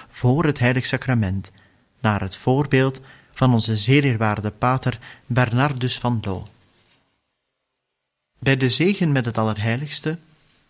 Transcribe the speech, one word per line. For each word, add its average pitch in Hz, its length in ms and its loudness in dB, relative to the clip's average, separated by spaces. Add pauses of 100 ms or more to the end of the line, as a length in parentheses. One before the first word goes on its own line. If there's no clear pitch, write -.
voor 131 360 0
het 147 140 0
Heilig 127 280 0
Sacrament, 110 640 -2 (480)
naar 104 200 0
het 95 160 -8
voorbeeld 135 640 0 (320)
van 131 200 2
onze 110 240 2
zeer 139 280 2
eerwaarde 107 460 -2
pater 127 480 -2 (280)
Bernardus 123 720 0
van 120 240 0
Loo. 95 240 -6 (1900)
Bij 135 180 2
de 131 120 2
zegen 170 440 2
met 131 120 0
het 113 140 -4
Allerheiligste, 113 800 -2 (520)